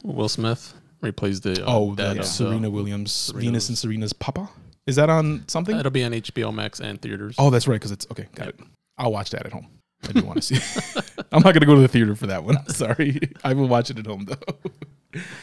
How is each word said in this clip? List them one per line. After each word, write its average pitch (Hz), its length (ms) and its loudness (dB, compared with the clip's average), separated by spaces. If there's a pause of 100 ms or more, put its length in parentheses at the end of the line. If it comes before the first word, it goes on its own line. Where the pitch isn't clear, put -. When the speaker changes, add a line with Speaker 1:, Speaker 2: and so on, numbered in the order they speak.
Speaker 1:
Will 127 240 -4
Smith, 113 460 -4 (280)
replays 98 420 -4
the, 92 220 -2
uh, 120 80 0
Speaker 2:
Oh, 104 220 0
Speaker 1:
dad 101 220 -4
Speaker 2:
the - 40 -4
Speaker 1:
of, 95 40 -4
Speaker 2:
Serena 110 420 -2
Speaker 1:
uh, 104 40 -2
Speaker 2:
Williams, 101 420 -4
Speaker 1:
Serena's 110 320 -6
Speaker 2:
Venus 117 240 0
and 117 80 -4
Serena's 110 340 -4
Papa? - 380 -6 (360)
Is 135 100 0
that 151 140 6
on 156 400 0
something? 180 280 -2
Speaker 1:
It'll 135 140 0
be 131 140 0
on 120 80 -4
H 113 200 -8
B 113 120 -2
O 107 80 -4
Max 107 260 -6
and 101 220 -10
theaters. 104 360 -8
Speaker 2:
Oh, 139 120 6
that's 123 180 4
right, 117 140 2
'cause 101 100 -8
it's, - 180 -10
okay, - 260 -12
got - 100 -10
Speaker 1:
Yep. - 160 -14
Speaker 2:
it. - 40 -20 (320)
I'll 123 140 0
watch 101 200 -4
that - 140 -8
at - 60 -12
home. - 160 -14 (400)
I - 60 -8
do - 100 4
wanna - 180 -4
see - 140 -2
it. - 480 -4 (220)
<laughs> - 80 -12
I'm 156 80 8
not 190 120 8
gonna 151 120 6
go 147 100 10
to 135 60 12
the 127 80 8
theater 107 260 4
for 104 120 -6
that 92 180 -4
one. 139 200 2
<laughs> - 40 -12
Sorry. 139 500 0 (240)
I 131 100 0
will 135 140 2
watch 120 220 2
it 113 100 -10
at 107 60 -12
home, 101 200 -8
though. - 920 -12
<laughs> - 20 -10 (220)